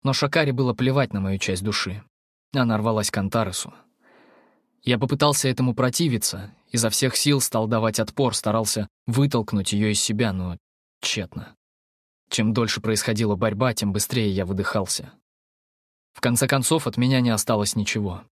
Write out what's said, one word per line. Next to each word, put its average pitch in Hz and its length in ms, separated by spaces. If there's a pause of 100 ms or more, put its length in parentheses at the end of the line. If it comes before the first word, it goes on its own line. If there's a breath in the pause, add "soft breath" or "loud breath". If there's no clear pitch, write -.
Но 135 80
Шакаре 147 400
было 123 220
плевать 127 400
на 98 80
мою 95 160
часть 95 260
души. 104 400 (500)
Она 117 240
рвалась 107 340
к - 60
Антаресу. 98 560 (1080 soft breath)
Я 123 140
попытался 135 500
этому 127 260
противиться, 117 800 (160)
изо 113 200
всех 127 260
сил 143 240
стал 113 280
давать 110 320
отпор, 113 360
старался 107 520 (180)
вытолкнуть 117 680
её 104 160
из 104 120
себя, 107 320
но 90 240 (440)
тщетно. - 540 (760)
Чем 110 240
дольше 110 280
происходила 107 540
борьба, 110 380
тем 101 200
быстрее 104 380
я 95 140
выдыхался. 95 680 (1000)
В - 60
конце 120 280
концов, 139 400
от 113 100
меня 127 240
не 120 80
осталось 107 460
ничего. 101 480 (140)